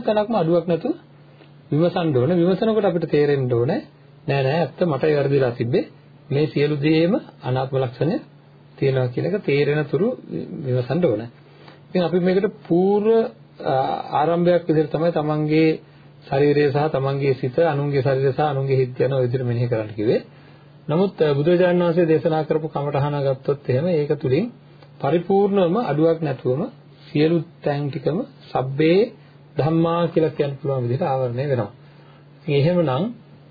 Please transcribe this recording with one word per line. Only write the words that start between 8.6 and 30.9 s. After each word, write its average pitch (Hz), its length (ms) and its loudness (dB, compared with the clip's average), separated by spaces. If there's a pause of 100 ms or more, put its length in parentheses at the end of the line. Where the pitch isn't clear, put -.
තියෙනවා 131 340 0
කියන 131 180 -4
එක 185 180 -2
තේරෙන 143 420 0
තුරු 151 220 0 (540)
විමසන්න 127 420 -2
ඕනේ. 117 260 -2 (520)
ඉතින් - 220 -2
අපි 170 160 0
මේකට 185 280 2 (140)
පූර්ව, 202 480 2 (500)
අ, 147 140 -2 (400)
ආරම්භයක් 170 520 2
විදිහට 156 260 0
තමයි 165 200 0
තමන්ගේ 151 580 2 (520)
ශරීරය 143 460 2
සහ 143 220 0
තමන්ගේ 139 440 -2
සිත, 123 260 -4
අනුන්ගේ 143 420 0
ශරීරය 135 320 0
සහ 151 80 -4
අනුන්ගේ 135 360 0
හිත 127 220 -2
යන 131 140 0
ඔය 135 100 0
විදිහට 123 220 -2
මෙනෙහි 120 220 -2
කරන්න 110 260 -4
කිව්වේ. 110 280 0 (680)
නමුත්, 185 280 0
අ, 151 180 2
බුදුරජාණන් 175 500 2
වහන්සේ 170 220 2
දේශනා 156 380 2
කරපු 156 240 -2
කමඨහන 147 540 -2
ගත්තොත් 135 480 -2
එහෙම 131 180 0
ඒක 151 260 0
තුලින් 143 320 0 (520)
පරිපූර්ණවම 190 800 2
අඩුවක් 160 440 0
නැතුවම 135 400 -2 (400)
සියලු 160 360 0 (220)
තැන් 143 240 -2
ටිකම 143 340 -4 (280)
සබ්බේ 139 540 0 (540)
ධම්මා 165 540 2
කියලා 160 220 0
කියන්න 139 260 -2
පුළුවන් 135 280 -4
විදිහට 123 220 -2